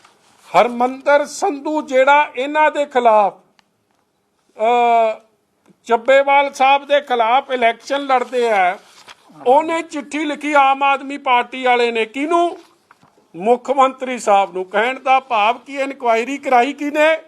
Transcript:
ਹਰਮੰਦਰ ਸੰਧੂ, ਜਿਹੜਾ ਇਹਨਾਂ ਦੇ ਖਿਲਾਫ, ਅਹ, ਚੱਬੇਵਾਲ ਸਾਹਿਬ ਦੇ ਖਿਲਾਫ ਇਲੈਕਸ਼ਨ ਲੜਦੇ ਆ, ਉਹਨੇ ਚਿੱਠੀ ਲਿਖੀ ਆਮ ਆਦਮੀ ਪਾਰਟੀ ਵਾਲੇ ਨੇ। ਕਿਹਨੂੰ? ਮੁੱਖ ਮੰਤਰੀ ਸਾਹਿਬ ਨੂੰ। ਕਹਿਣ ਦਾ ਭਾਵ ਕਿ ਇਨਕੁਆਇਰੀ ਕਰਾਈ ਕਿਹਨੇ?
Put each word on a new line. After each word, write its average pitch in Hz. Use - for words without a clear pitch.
ਹਰਮੰਦਰ 262
ਸੰਧੂ, 302
ਜਿਹੜਾ 277
ਇਹਨਾਂ 294
ਦੇ 294
ਖਿਲਾਫ, 220
ਅਹ, 233
ਚੱਬੇਵਾਲ 277
ਸਾਹਿਬ 277
ਦੇ 285
ਖਿਲਾਫ 254
ਇਲੈਕਸ਼ਨ 247
ਲੜਦੇ 247
ਆ, 190
ਉਹਨੇ 320
ਚਿੱਠੀ 311
ਲਿਖੀ 294
ਆਮ 269
ਆਦਮੀ 277
ਪਾਰਟੀ 254
ਵਾਲੇ 240
ਨੇ। 226
ਕਿਹਨੂੰ? 330
ਮੁੱਖ 240
ਮੰਤਰੀ 262
ਸਾਹਿਬ 196
ਨੂੰ। 185
ਕਹਿਣ 233
ਦਾ 262
ਭਾਵ 240
ਕਿ 277
ਇਨਕੁਆਇਰੀ 262
ਕਰਾਈ 269
ਕਿਹਨੇ? 302